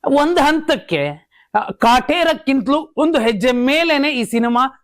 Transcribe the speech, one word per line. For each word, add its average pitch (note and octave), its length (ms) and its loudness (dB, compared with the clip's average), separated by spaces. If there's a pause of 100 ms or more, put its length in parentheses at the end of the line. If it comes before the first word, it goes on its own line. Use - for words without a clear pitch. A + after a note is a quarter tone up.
ಒಂದ್ D4 320 2
ಹಂತಕ್ಕೆ, D4 680 0 (480)
ಆ, G#3+ 40 2
ಕಾಟೇರಕ್ಕಿಂತಲೂ C4+ 1400 0
ಒಂದು D#4 220 2
ಹೆಜ್ಜೆ A3+ 320 0
ಮೇಲೇನೆ C#4+ 580 0
ಈ B3 140 -4
ಸಿನಿಮಾ A#3+ 440 0 (160)